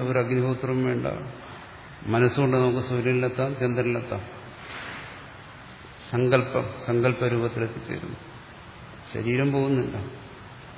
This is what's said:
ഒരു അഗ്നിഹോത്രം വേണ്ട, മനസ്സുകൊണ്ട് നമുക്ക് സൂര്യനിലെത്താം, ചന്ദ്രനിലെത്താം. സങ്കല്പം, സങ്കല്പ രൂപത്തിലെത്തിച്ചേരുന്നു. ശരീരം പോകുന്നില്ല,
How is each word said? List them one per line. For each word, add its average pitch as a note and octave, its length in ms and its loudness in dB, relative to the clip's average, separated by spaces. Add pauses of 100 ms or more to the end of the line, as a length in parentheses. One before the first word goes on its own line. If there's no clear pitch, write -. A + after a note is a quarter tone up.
ഒരു B2+ 120 2
അഗ്നിഹോത്രം B2+ 680 2
വേണ്ട, B2 220 2 (1000)
മനസ്സുകൊണ്ട് B2 500 6
നമുക്ക് B2+ 320 6
സൂര്യനിലെത്താം, B2+ 680 2
ചന്ദ്രനിലെത്താം. A#2+ 640 0 (1800)
സങ്കല്പം, B2 600 4 (180)
സങ്കല്പ A#2+ 480 4
രൂപത്തിലെത്തിച്ചേരുന്നു. - 840 -2 (880)
ശരീരം A#2+ 440 2
പോകുന്നില്ല, C3+ 440 2 (800)